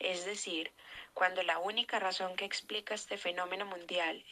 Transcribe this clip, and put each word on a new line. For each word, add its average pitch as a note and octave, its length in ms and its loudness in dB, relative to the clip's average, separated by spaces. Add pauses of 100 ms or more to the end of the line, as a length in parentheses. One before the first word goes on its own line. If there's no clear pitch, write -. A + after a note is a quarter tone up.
es F3+ 240 0
decir, F3+ 480 -4 (420)
cuando F#3 300 4
la E3+ 160 4
única G#3+ 400 0
razón F#3 340 2
que G3 100 -2
explica G#3+ 520 -4
este G#3 200 -4
fenómeno F3+ 480 0
mundial F3 680 0